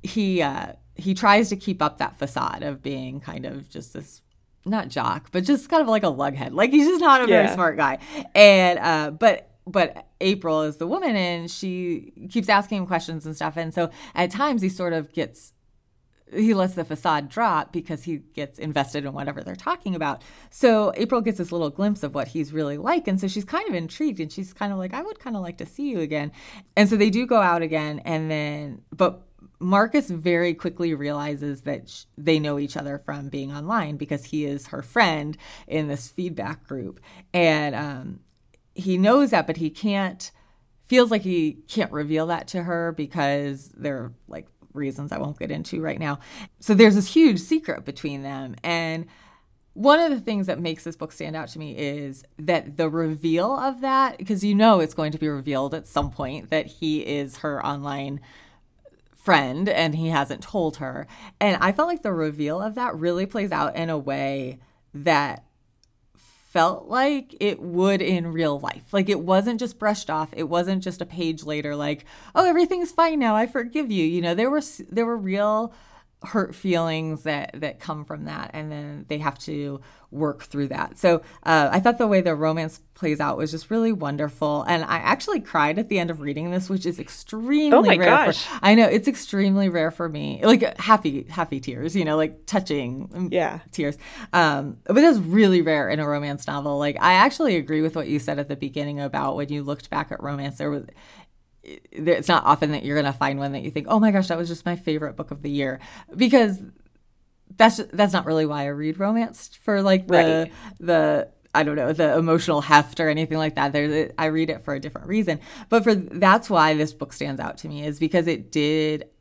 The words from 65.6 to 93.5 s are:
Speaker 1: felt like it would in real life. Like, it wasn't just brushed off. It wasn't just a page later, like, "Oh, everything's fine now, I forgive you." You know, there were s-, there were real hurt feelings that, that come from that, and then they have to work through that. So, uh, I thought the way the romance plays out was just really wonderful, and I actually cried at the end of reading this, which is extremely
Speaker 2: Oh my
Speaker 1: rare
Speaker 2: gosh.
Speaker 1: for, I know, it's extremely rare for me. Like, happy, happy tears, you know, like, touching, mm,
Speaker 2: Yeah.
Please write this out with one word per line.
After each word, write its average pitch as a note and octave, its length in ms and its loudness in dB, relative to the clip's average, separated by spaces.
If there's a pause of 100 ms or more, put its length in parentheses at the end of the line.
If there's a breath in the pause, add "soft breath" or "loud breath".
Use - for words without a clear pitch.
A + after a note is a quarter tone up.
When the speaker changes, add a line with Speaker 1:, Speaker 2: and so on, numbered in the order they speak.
Speaker 1:
felt - 720 -2
like C4 540 -2
it G3+ 200 -2
would F#3 400 0
in E3+ 300 0
real D#3 280 -2
life. - 340 -10
Like, G3 160 2
it F#3+ 100 0
wasn't G3 400 2
just A#3+ 180 -6
brushed G#3 320 -2
off. D#3 240 -4
It D#3+ 120 -6
wasn't F3 360 -2
just F#3 200 -8
a F3 40 -6
page E3 380 -6
later, D3 320 -6
like, D3 300 -6 (280 loud breath)
"Oh, F#4 140 6
everything's F4 440 2
fine D#4+ 280 2
now, A3+ 160 2
I A3+ 120 2
forgive A#3+ 440 -4
you." F3+ 140 2
You E3+ 160 0
know, F3 120 0
there A3+ 160 2
were D4+ 100 0
s-, - 300 -12
there A3+ 160 0
were A#3 120 -4
real G#3 560 -2 (500 soft breath)
hurt - 320 -4
feelings D#3+ 680 -2
that, D3 300 -4
that D3 260 -8
come D3+ 240 -10
from D3+ 220 -12
that, D3+ 300 -10
and D3+ 160 -10
then D3 360 -12
they D3+ 120 -6
have D3+ 180 -4
to C#3+ 420 -8 (300 soft breath)
work D3 320 -4
through C#3+ 260 -4
that. - 300 -6
So, E3+ 240 4 (220 loud breath)
uh, D#3 280 4
I E3+ 80 4
thought A#3+ 200 2
the A#3 80 2
way G3 140 4
the E3+ 120 2
romance D#3+ 480 -2 (140)
plays D3+ 240 -2
out D3 180 -2
was D3 140 -2
just D#3+ 180 -10
really A3+ 220 2
wonderful, D3 720 -2
and D#3+ 220 0
I E3 120 -2
actually B3 440 0
cried D#3 360 0
at A3 120 -4
the G3 100 0
end E3+ 100 -2
of D#3+ 100 -6
reading D3 300 -6
this, F#3 220 -4
which F#3 160 -2
is F3+ 100 -4
extremely C#4+ 800 0
Speaker 2:
Oh A#3 60 8
my G#3 140 6
Speaker 1:
rare F3+ 120 6
Speaker 2:
gosh. B3 380 4
Speaker 1:
for, B3+ 160 -10
I G3+ 100 10
know, A3+ 140 8
it's G3 200 2
extremely G3 640 0
rare E3 220 0
for E3+ 180 -6
me. D3 340 -8
Like, - 360 4
happy, F#3 500 2
happy D#3+ 300 -4
tears, C3+ 360 -6
you F#3+ 80 0
know, D#3 140 0
like, D#3 300 -2
touching, C#3+ 600 -4
mm, F3+ 220 -6
Speaker 2:
Yeah. E3+ 280 -2 (120)